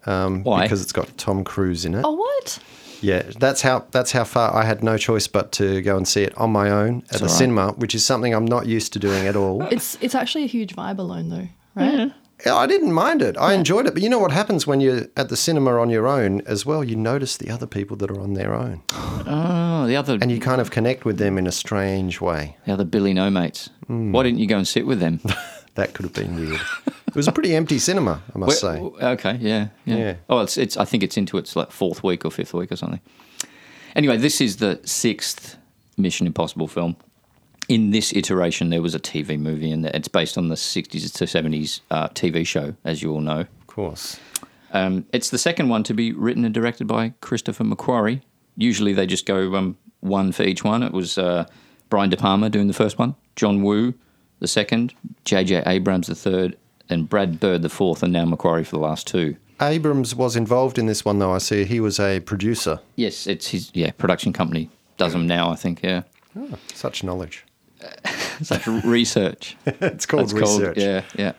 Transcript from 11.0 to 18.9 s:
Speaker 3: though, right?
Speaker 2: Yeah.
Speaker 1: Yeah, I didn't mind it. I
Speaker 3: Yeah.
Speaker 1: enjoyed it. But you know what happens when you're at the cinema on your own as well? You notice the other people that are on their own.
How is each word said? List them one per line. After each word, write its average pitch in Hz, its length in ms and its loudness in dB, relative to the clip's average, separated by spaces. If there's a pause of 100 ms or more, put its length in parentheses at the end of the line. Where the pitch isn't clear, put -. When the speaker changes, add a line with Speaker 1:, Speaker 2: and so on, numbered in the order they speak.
Speaker 3:
though, 175 180 -8 (280)
right? - 180 2
Speaker 2:
Yeah. 269 160 0 (340)
Speaker 1:
Yeah, 123 120 2
I 254 100 4
didn't 320 280 2
mind 254 280 2
it. 104 160 0
I 160 160 4
Speaker 3:
Yeah. 190 60 4
Speaker 1:
enjoyed 180 260 2
it. - 80 2
But 165 80 0
you 214 80 2
know 247 80 4
what 185 140 4
happens 185 340 0
when 139 160 4
you're 127 200 4 (140)
at 135 140 -2
the 117 80 -2
cinema 135 420 4
on 117 120 4
your 113 160 2
own 107 400 2
as 104 180 -2
well? 151 180 0
You 113 120 -2
notice 123 420 -2
the 110 140 -8
other 120 160 -6
people 101 300 -6
that 101 120 -4
are 98 100 -6
on 98 140 -4
their 98 220 -2
own. 104 260 -6 (120)